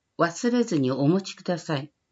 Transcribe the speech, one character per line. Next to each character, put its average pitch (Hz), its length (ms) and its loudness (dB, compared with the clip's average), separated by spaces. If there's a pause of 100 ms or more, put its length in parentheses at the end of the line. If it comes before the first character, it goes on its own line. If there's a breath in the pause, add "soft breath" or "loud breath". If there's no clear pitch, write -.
(200)
忘 165 320 0
れ 240 140 2
ず 175 160 0
に 127 100 2
お 135 160 0
持 180 140 4
ち - 160 -12
く - 80 -20
だ 175 140 -2
さ 160 180 -4
い。 139 160 -8 (200)